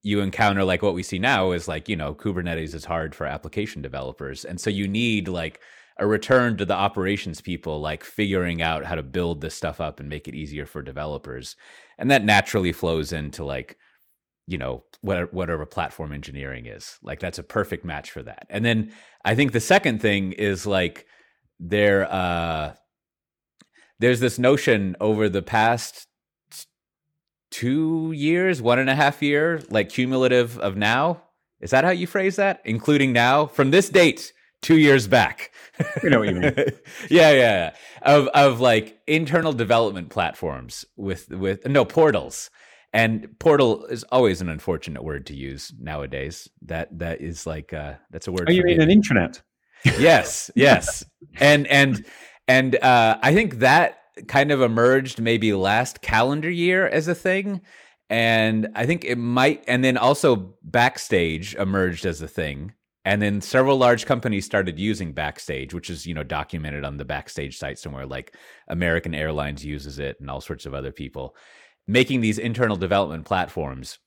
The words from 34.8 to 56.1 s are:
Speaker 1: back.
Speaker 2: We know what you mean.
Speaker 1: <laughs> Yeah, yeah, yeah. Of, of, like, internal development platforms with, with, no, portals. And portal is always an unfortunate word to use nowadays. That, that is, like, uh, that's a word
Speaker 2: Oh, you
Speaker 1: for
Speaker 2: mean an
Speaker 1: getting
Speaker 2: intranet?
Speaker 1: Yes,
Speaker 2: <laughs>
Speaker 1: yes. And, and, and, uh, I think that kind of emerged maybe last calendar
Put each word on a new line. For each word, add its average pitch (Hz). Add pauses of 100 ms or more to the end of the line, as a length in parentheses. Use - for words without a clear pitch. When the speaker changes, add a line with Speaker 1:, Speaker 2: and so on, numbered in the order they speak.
Speaker 1:
back. 104 (520)
Speaker 2:
We 175
know 127
what 104
you 92
mean. 135
Speaker 1:
<laughs> -
Yeah, 160
yeah, -
yeah. 107 (260)
Of, 143
of, 139
like, 113
internal 160
development 107
platforms 73 (100)
with, 98
with, 95
no, 135
portals. 117 (440)
And 110
portal 139
is 117
always 107
an 90
unfortunate 78
word 71
to 71
use 67
nowadays. 69 (140)
That, 82
that 82
is, 82
like, 78
uh, 73 (140)
that's -
a 95
word 90
Speaker 2:
Oh, -
you 180
Speaker 1:
for 175
Speaker 2:
mean 165
an 156
Speaker 1:
getting 202
Speaker 2:
intranet? 98 (580)
Speaker 1:
Yes, 143
Speaker 2:
<laughs> -
Speaker 1:
yes. 123 (340)
And, 147
and, 135 (440)
and, 131
uh, 117
I 139
think 175
that 135 (280)
kind 143
of 135
emerged 123
maybe 113
last 101
calendar 139